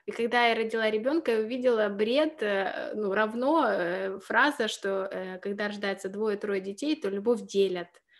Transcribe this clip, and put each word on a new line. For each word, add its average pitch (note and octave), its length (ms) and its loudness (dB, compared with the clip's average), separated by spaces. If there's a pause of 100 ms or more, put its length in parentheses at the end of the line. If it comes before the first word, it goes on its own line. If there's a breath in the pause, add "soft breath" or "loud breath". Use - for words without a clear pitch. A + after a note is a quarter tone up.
И G#3 60 -8
когда A#3 360 2
я A3+ 60 4
родила A3 360 0
ребёнка, B3 420 2
я A3 80 2
увидела A#3 500 2
бред, A#3+ 520 0
э, G3 520 -2
ну, G#3 180 -2
равно, A#3+ 560 2
э, F#3+ 520 -2
фраза, B3 480 2
что, - 200 -6 (240)
э, F#3 300 -8
когда G3+ 260 -4
рождается G3+ 400 -4
двое-трое G3+ 540 -2
детей, C#4 400 -4
то G3 80 -2
любовь G3+ 320 0
делят. F#3+ 460 0 (320 soft breath)